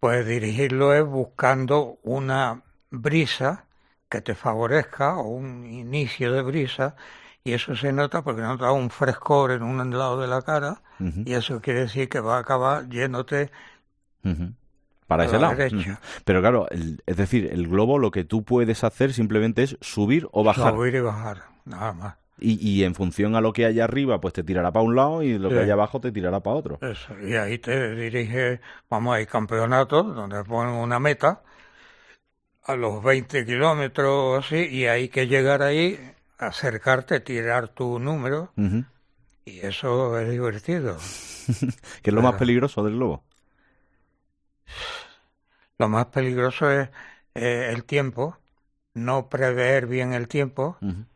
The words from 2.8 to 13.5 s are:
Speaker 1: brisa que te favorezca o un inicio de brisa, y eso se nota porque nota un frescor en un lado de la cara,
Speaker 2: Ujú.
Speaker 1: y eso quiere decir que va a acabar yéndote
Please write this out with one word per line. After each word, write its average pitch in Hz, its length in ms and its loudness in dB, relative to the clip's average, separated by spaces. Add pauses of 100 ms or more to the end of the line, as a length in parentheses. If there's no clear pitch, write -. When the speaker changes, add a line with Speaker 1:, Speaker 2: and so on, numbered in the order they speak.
Speaker 1:
brisa 143 760 -2 (420)
que 107 120 -6
te 107 140 -4
favorezca 135 800 0
o 127 120 -4
un 123 420 -10
inicio 123 640 -4
de 135 100 0
brisa, 135 540 -2 (480)
y 123 80 -2
eso 120 240 -4
se 135 160 -2
nota 143 300 0
porque 120 200 -4
nota 123 300 0
un 131 180 0
frescor 139 600 2
en 120 100 -2
un 127 340 -4
lado 131 240 0
de 127 60 -2
la 127 160 -2
cara, 151 400 -2 (160)
Speaker 2:
Ujú. 92 260 -4
Speaker 1:
y 123 100 -4
eso 120 280 -2
quiere 127 200 0
decir 123 260 -4
que 135 120 -2
va 113 160 0
a 127 40 0
acabar 131 480 0
yéndote 131 640 -2 (760)